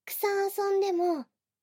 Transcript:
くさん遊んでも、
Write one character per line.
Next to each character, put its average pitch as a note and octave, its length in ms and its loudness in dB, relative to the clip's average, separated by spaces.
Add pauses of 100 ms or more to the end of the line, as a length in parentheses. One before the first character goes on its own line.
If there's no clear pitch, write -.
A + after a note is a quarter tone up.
く - 60 -12
さ - 160 -2
ん G4 280 0
遊 G4 220 0
ん - 20 2
で G4 140 0
も、 E4+ 320 0 (380)